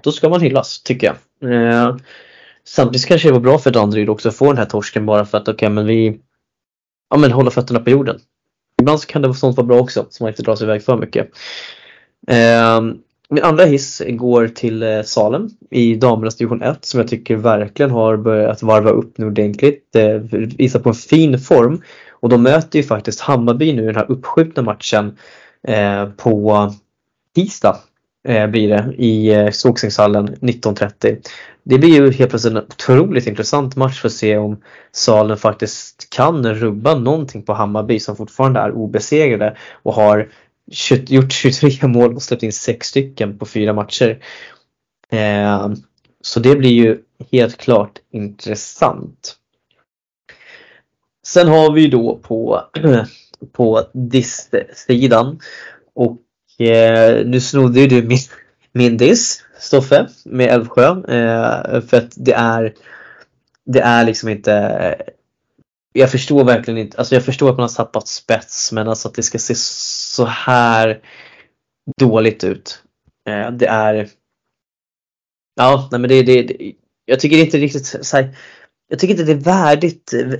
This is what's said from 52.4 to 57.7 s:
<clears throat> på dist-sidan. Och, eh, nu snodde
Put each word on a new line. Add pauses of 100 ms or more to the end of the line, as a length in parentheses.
<clears throat>
på
dist-sidan. (540)
Och, (440)
eh,
nu
snodde